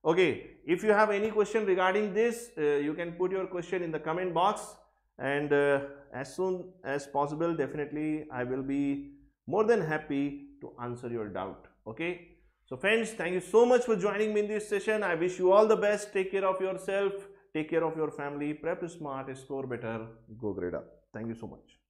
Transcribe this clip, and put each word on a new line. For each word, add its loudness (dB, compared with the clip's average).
Okay, 2
if 0
you 6
have 6
any 0
question 2
regarding 2
this, 0
uh, -4
you 2
can -6
put -2
your -2
question -4
in -4
the -4
comment -2
box, 2
and, 0
uh, 6
as -8
soon -2
as -4
possible, 0
definitely -4
I -2
will -4
be -2
more 2
than 4
happy -2
to -14
answer -8
your -4
doubt. -8
Okay, -6
so -10
friends, 0
thank -4
you -2
so 6
much 6
for 2
joining 0
me 2
in -8
this -4
session. 0
I 2
wish 0
you 6
all 10
the 8
best. 0
Take 0
care 0
of 2
yourself, 0
take -2
care 2
of -2
your 0
family. -6
Prep -4
smart, -8
score -6
better, -6
go -2
grade -4
up. -8
Thank -8
you -6
so -12
much. -20